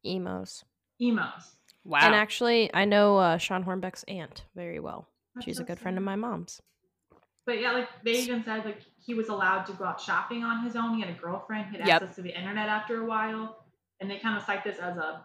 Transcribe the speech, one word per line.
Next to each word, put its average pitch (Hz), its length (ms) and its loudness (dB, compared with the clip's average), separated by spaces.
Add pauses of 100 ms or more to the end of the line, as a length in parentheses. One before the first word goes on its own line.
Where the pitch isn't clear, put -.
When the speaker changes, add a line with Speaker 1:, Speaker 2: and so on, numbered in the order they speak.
Speaker 1:
Imo's. 185 580 -6 (360)
Speaker 2:
Imo's. 220 560 0 (280)
Speaker 3:
Wow. 143 180 2
Speaker 1:
And 165 140 10
actually, 226 580 4
I 190 120 4
know, 208 320 8
uh, 170 200 6
Sean 185 280 -2
Hornbeck's 185 420 -6
aunt 175 380 -10 (100)
very 170 240 -10
well. - 300 -10 (260)
Speaker 2:
That's 247 100 -12
Speaker 1:
She's - 120 -6
Speaker 2:
so - 60 -8
Speaker 1:
a - 20 -8
good 175 140 -8
friend 185 180 -4
of - 40 -2
Speaker 2:
sad. 196 40 -2
Speaker 1:
my 196 100 -4
mom's. 202 460 -8 (840)
Speaker 2:
But 233 140 -2
yeah, 240 120 0
like, 247 180 0 (140)
they 233 160 2
even 240 260 -2
said, 220 180 -4
like, 214 160 -6 (180)
he - 160 -8
was 220 140 0
allowed 190 380 2
to 202 80 -10
go 185 100 -8
out 180 160 -4
shopping 233 460 -2
on 233 180 -2
his 233 140 -4
own. 226 180 0
He 220 60 0
had 180 80 -4
a 170 100 -10
girlfriend. 190 520 -6
He 196 60 -10
had 170 100 0
Speaker 3:
Yep. 170 140 8
Speaker 2:
access 185 140 -10
to 190 60 -12
the 175 160 -8
internet 208 320 -4
after 220 320 -2
a 226 40 -4
while. 220 600 -4 (340)
And 190 100 -6
they 196 100 -6
kinda 214 220 -2
cite 196 220 -4
this 196 160 -6
as 175 180 -6
a 160 280 -6